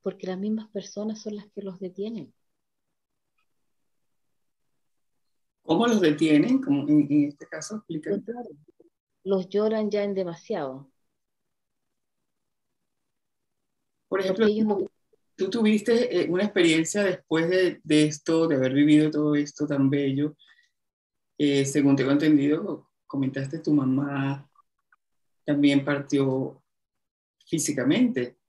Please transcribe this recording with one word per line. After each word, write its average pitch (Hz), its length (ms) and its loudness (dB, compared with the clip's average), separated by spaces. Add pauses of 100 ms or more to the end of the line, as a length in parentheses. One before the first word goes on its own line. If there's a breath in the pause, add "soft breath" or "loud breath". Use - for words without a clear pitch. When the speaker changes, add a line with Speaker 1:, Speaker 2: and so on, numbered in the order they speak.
Speaker 1:
Porque 190 240 -8
las 185 120 -8
mismas 214 300 -6
personas 214 520 -10
son 208 160 -10
las 208 140 -18
que 202 120 -14
los 190 160 -14
detienen. 190 540 -12 (3250)
Speaker 2:
¿Cómo 180 220 2
los 226 140 4
detienen? 156 640 4
Como 143 260 -2
en, 147 240 4
en 147 160 4
este - 180 -14
caso, 160 300 -12
explícame. 175 460 -6
Speaker 1:
Pues - 20 -20
claro, 240 260 -12 (760)
los 190 240 -2
lloran 214 420 -2
ya 202 120 -2
en 202 120 -4
demasiado. 160 760 -8 (3250)
Speaker 2:
Por 190 140 -2
ejemplo, 190 240 0
Speaker 1:
Porque 214 40 6
ellos 214 180 0
no 202 100 0
Speaker 2:
tú, - 120 -6 (460)
tú 190 140 -2
tuviste, 220 760 0
eh, - 60 -2
una 180 140 0
experiencia 170 600 2
después 165 460 -2
de, 185 340 0
de 151 220 2
esto, 165 420 0
de 147 80 0
haber 131 180 0
vivido 151 380 4
todo 151 240 0
esto 147 320 -4
tan 139 220 2
bello. 143 460 -2 (1000 soft breath)
Eh, 139 280 2
según 139 300 2
tengo 135 160 0
entendido, 151 760 2 (180)
comentaste, 135 520 -6
tu 151 140 0
mamá 139 760 -2 (960)
también 143 400 2
partió 139 800 -2 (840)
físicamente. 151 880 0 (120)